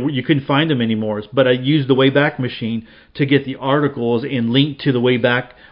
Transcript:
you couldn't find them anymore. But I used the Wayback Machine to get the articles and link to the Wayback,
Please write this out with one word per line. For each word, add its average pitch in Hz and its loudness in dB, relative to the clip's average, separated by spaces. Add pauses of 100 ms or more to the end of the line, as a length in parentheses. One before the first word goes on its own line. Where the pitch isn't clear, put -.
you 131 -4
couldn't 143 0
find 147 0
them 135 0
anymore. 107 -2 (120)
But 131 4
I - 4
used 127 0
the 135 6
Wayback 139 2
Machine 117 -6 (280)
to 147 0
get 139 2
the 131 -10
articles 135 -2
and 123 -4
link 139 0
to 139 0
the 120 0
Wayback, 123 0 (180)